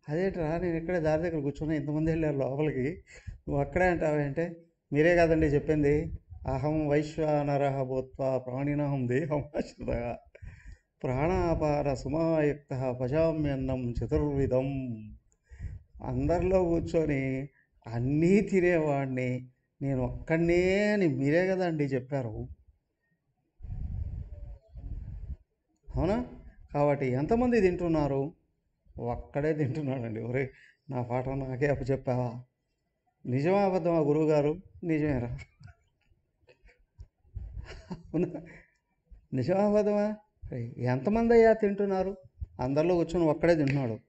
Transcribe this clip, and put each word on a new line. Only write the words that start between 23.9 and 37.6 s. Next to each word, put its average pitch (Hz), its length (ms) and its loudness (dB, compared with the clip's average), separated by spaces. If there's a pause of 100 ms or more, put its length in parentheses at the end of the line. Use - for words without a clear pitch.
అవునా? 202 300 0 (480)
కాబట్టి 143 320 2
ఎంతమంది 226 540 2
తింటున్నారు? 160 760 0 (640)
ఒక్కడే 143 540 -4
తింటున్నాడండి. 127 680 -2
ఒరే, 123 300 -4 (400)
నా 127 120 -4
పాఠం 127 380 -4
నాకే 131 260 -2
అప్పచెప్పావా? 127 760 -2 (840)
నిజమా 156 340 2
అబద్ధమా 180 380 2
గురువుగారు? 151 640 2 (220)
నిజమేరా. 139 540 0 (2500)